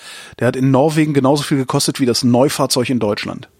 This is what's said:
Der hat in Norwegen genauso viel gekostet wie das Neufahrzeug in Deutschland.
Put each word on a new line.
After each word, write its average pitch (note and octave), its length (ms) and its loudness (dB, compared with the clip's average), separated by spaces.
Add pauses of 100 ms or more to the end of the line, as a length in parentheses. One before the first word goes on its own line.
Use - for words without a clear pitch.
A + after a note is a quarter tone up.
(380)
Der A#2 100 0
hat B2+ 80 -2
in C3 140 2
Norwegen D3+ 440 2
genauso C#3 280 2
viel D3 160 -2
gekostet C#3 400 -2
wie C3+ 80 0
das A#2 180 0
Neufahrzeug B2+ 640 2
in B2 100 -2
Deutschland. G#2 480 -4 (120)